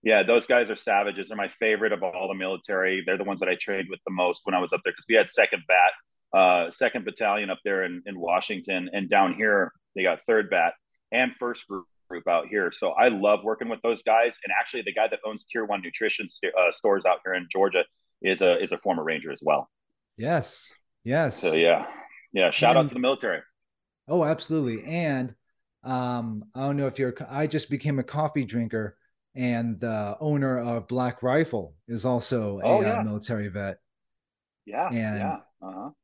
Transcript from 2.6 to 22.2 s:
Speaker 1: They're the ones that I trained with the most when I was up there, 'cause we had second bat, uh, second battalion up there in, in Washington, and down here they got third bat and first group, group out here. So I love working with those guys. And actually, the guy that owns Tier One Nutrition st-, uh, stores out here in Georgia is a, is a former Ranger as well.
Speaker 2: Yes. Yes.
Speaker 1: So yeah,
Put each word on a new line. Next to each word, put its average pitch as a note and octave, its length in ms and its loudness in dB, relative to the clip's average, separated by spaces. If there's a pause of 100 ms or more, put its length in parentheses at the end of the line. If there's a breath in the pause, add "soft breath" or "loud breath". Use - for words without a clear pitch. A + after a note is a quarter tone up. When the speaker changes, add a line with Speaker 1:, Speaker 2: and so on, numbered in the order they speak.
Speaker 1:
They're F#2 140 0
the G2 40 -4
ones F#2+ 180 -4
that F2+ 80 0
I F2+ 120 2
trained F#2+ 300 -4
with F2+ 120 -10
the F#2+ 80 -8
most F2+ 340 0
when F#2+ 100 -2
I F2+ 40 2
was F2+ 140 -2
up F2 100 -2
there, F2+ 100 -2
'cause - 140 -18
we A2+ 60 0
had G#2 160 6
second G#2 380 0
bat, F2+ 240 6 (420)
uh, F2+ 380 4
second A#2+ 320 -2
battalion G#2 460 -2
up F#2 160 -4
there G2 180 0
in, F2+ 220 -6
in G2 120 -12
Washington, F2+ 760 -2
and G2 160 -4
down F#2+ 260 4
here G2+ 360 2 (240)
they F#2+ 80 -4
got F2 220 2
third G#2+ 240 2
bat E2+ 240 2 (380)
and B2 240 0
first A#2+ 320 -8
group, F#2+ 180 -10 (240)
group E2+ 160 -10
out E2+ 220 2
here. F#2+ 240 0
So F#2 200 -2
I A#2+ 180 6
love G#2 340 2
working A2 240 -4
with A2+ 140 -6
those A#2 200 -2
guys. A2+ 440 4
And F#2+ 120 -4
actually, A#2+ 260 -4
the F#2+ 100 -6
guy A2 160 2
that G#2 160 -4
owns G#2+ 180 -8
Tier A2+ 220 -4
One G2+ 160 -2
Nutrition G2+ 500 -4
st-, - 260 -4
uh, F2 140 4
stores G2 340 2
out F2+ 200 4
here F#2 80 -2
in F#2 180 -4
Georgia F#2+ 320 4 (380)
is F#2+ 200 0
a, F2 220 6
is F2+ 80 -4
a F2+ 60 -2
former E2+ 260 -2
Ranger D#2 300 -4
as - 80 -14
well. D2 280 0 (460)
Speaker 2:
Yes. C#3 580 -4 (300)
Yes. C#3 380 0
Speaker 1:
So E2 120 2
yeah, E2 320 4 (460 loud breath)